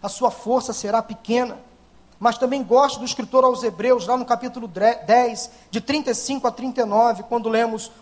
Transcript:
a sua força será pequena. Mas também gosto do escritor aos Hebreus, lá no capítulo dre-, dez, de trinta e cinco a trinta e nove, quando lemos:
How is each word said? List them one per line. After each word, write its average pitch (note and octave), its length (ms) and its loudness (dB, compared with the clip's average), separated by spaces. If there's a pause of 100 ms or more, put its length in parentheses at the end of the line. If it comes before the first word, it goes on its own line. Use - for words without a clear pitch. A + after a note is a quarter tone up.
a G3+ 80 -6
sua B3 200 0
força A#3 440 -2
será G#3+ 260 -2
pequena. A3+ 560 -2 (640)
Mas A#3 180 2
também C4 260 -2
gosto C4+ 360 4
do A#3 80 -10
escritor B3+ 380 0
aos B3 180 2
Hebreus, A3+ 440 0
lá B3 80 0
no B3 120 -2
capítulo A#3+ 420 -4
dre-, G#3 280 2 (100)
dez, A#3 440 2 (200)
de A3 100 -4
trinta C#4+ 300 -2
e A3+ 40 0
cinco C4+ 320 -4
a A#3 40 0
trinta B3 320 -4
e - 20 2
nove, G#3+ 380 2
quando A3+ 260 -4
lemos: A3 420 0 (100)